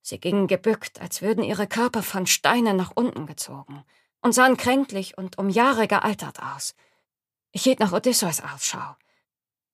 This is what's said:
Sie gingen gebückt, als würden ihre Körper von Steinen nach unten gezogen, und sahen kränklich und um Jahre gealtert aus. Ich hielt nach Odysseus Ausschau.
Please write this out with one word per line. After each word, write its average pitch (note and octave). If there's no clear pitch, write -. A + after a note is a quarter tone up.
Sie -
gingen F#3+
gebückt, G#3
als -
würden G#3
ihre G3+
Körper A3+
von F#3
Steinen A3+
nach F3+
unten A#3
gezogen, C#3
und A#3+
sahen B3+
kränklich B3
und F#3
um G3
Jahre A3+
gealtert F#3+
aus. -
Ich -
hielt B3+
nach F#3+
Odysseus G3
Ausschau. -